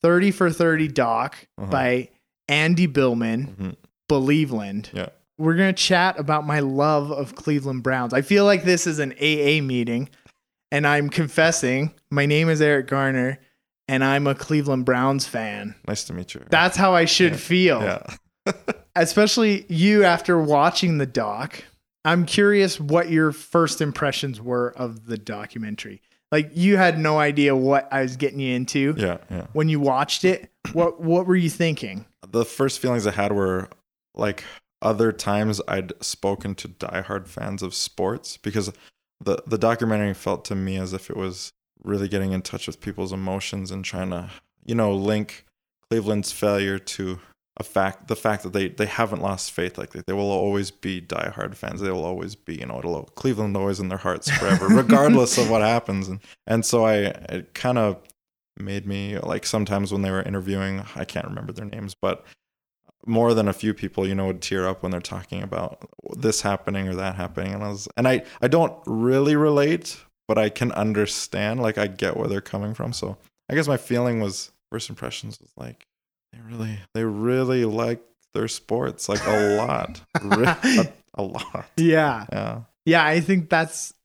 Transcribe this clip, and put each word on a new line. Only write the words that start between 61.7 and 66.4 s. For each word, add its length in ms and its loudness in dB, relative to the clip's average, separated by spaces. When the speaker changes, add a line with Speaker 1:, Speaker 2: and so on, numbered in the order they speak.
Speaker 2:
but 300 -6
more 280 4
than 140 4
a 40 0
few 200 -2
people, 360 -4
you 60 -2
know, 120 -2
would 160 -4
tear 260 -2
up 140 -4
when 100 -4
they're 80 -4
talking 420 -10
about 460 -8
this 260 0